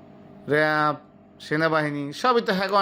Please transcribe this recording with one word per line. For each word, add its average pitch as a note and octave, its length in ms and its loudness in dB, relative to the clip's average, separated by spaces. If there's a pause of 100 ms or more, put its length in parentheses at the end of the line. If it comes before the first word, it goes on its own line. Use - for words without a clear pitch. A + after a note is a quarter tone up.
(520)
র্যাব, D3+ 440 2 (500)
সেনাবাহিনী D3+ 580 -2 (160)
সবই A#3+ 260 2
তো A3 120 0
হ্যাগো G3 240 0